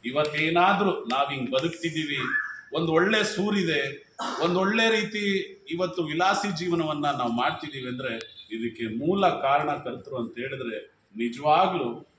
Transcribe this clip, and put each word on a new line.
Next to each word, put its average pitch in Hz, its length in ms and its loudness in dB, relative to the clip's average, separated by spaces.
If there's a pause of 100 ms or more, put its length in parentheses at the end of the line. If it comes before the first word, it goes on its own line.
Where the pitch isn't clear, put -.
ಇವತ್ತೇನಾದ್ರೂ 165 1000 2
ನಾವ್ 139 260 0
ಹಿಂಗ್ 131 200 -4
ಬದುಕ್ತಿದೀವಿ, 151 680 -2 (540)
ಒಂದ್ 160 160 0
ಒಳ್ಳೆ 196 340 4
ಸೂರಿದೆ, 175 800 0 (360)
ಒಂದ್ 175 160 2
ಒಳ್ಳೆ 220 320 4
ರೀತಿ 214 340 0 (480)
ಇವತ್ತು 175 320 -2
ವಿಲಾಸಿ 185 540 0
ಜೀವನವನ್ನ 156 480 0
ನಾವು 123 260 0
ಮಾಡ್ತಿದೀವಿ 135 560 -2
ಅಂದ್ರೆ 123 320 -6 (320)
ಇದಕ್ಕೆ 113 460 -6
ಮೂಲ 180 320 4
ಕಾರಣಕರ್ತರು 139 880 0
ಅಂತ 117 200 -6
ಹೇಳಿದ್ರೆ 123 540 -8 (240)
ನಿಜವಾಗ್ಲೂ 139 920 2 (140)